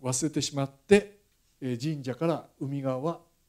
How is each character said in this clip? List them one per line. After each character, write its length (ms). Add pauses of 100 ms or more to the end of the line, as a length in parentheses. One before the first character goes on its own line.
忘 220
れ 60
て 120
し 140
ま 100
っ 40
て、 480 (420)
え 140
ー、 200
神 100
社 120
か 120
ら 200 (120)
海 220
側 180
は 200 (300)